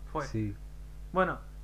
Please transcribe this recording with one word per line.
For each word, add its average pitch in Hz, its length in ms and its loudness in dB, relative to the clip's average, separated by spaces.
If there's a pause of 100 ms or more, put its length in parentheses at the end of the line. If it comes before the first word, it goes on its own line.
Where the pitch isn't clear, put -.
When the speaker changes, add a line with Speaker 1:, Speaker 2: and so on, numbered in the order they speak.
(120)
Speaker 1:
Fue. 151 140 2
Speaker 2:
Sí. 104 300 2 (560)
Speaker 1:
Bueno, 175 280 6 (240)